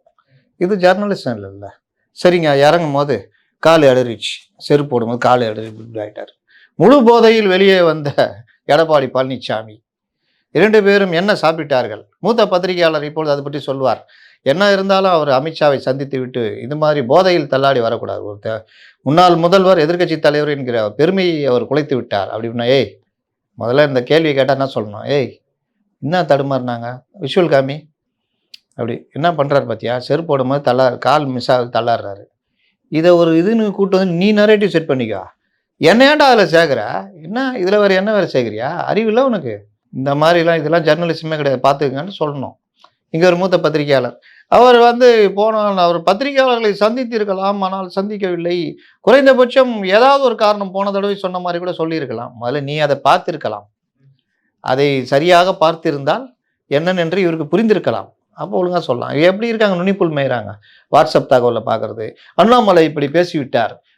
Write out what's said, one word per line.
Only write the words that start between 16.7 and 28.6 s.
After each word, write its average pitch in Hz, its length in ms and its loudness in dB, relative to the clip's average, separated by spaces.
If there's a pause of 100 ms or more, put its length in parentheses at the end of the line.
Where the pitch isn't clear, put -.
மாதிரி 151 300 -2
போதையில் 170 420 2
தள்ளாடி 135 320 0
வரக்கூடாது. 104 460 -4
ஒரு 101 160 -14
த-, 110 240 -10 (360)
முன்னாள் 175 340 4
முதல்வர், 180 420 4
எதிர்க்கட்சி 160 420 0
தலைவர் 147 380 0
என்கிற 117 340 -4
பெருமையை 165 540 0
அவர் 123 200 0
குலைத்து 143 300 -2
விட்டார் 104 340 -4
அப்படின்னா, 117 340 -8
"ஏய், 127 340 0 (640)
முதல்ல 127 280 2
இந்த 127 160 -2
கேள்வியை 151 320 0
கேட்டா 135 180 2
என்ன 131 220 -2
சொல்லணும்? 107 300 -8
ஏய், 131 340 -4 (640)
என்ன 160 220 -2
தடுமாறினாங்க? 127 800 -2 (200)
விஷுவல் 165 280 -2
காமி." 139 400 -2 (800)